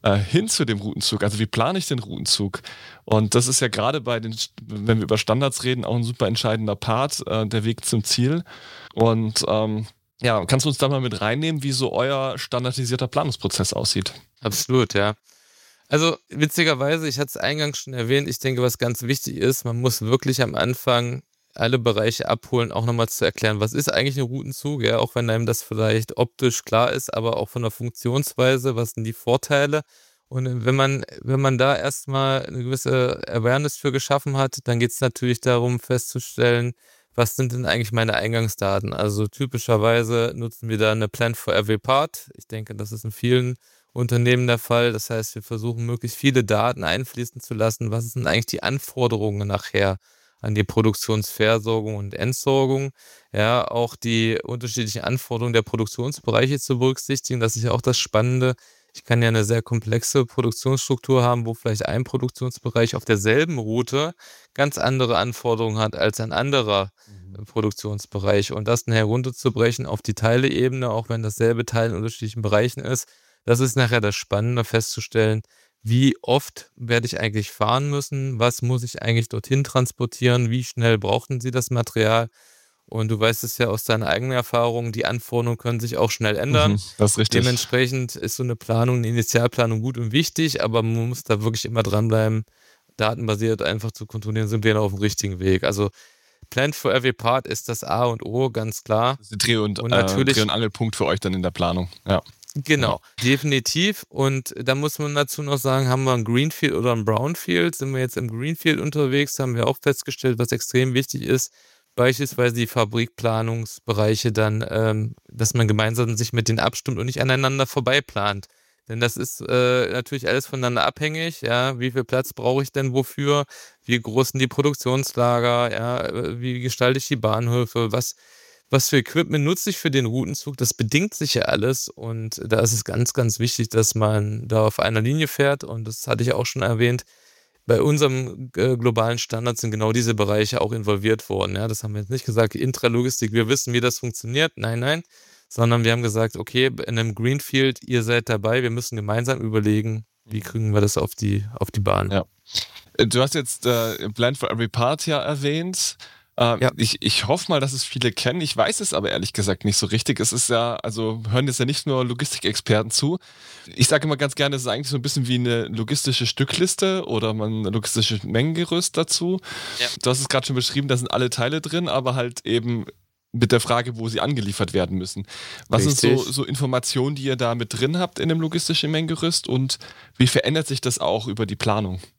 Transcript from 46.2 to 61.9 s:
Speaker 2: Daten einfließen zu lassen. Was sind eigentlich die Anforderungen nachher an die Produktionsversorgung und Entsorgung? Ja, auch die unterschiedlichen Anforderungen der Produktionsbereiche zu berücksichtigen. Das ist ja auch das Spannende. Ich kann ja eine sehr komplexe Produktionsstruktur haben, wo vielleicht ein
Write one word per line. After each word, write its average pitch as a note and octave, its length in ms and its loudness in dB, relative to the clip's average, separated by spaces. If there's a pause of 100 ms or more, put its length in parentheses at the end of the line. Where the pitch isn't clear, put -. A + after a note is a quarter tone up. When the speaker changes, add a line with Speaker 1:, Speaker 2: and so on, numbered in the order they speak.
Speaker 2:
Daten G#2+ 400 2
einfließen A#2 560 -4
zu - 140 -8
lassen. A2+ 360 0
Was A#2 220 -2
sind B2 140 -4
eigentlich G2 180 2
die - 180 -6
Anforderungen G#2+ 840 0
nachher G2 480 2 (460)
an G#2+ 120 -2
die G#2 100 4
Produktionsversorgung A2 1300 0
und G2+ 180 -8
Entsorgung? C3+ 760 0 (420)
Ja, A2 340 2
auch A#2 300 -2
die A2+ 460 0
unterschiedlichen A#2 600 -6
Anforderungen A#2+ 520 -2
der A2 80 4
Produktionsbereiche A#2+ 960 -2
zu B2+ 180 -2
berücksichtigen. C3 640 -2
Das A2+ 160 0
ist A2 60 -4
ja A#2 100 0
auch A#2+ 80 0
das B2+ 180 0
Spannende. B2+ 560 2 (400)
Ich - 100 -20
kann A#2 160 4
ja A#2 80 4
eine A2+ 160 4
sehr A#2 160 2
komplexe A#2 640 0
Produktionsstruktur C3 960 0
haben, A#2+ 220 2
wo A2+ 80 -4
vielleicht A2 340 -2
ein A#2+ 180 0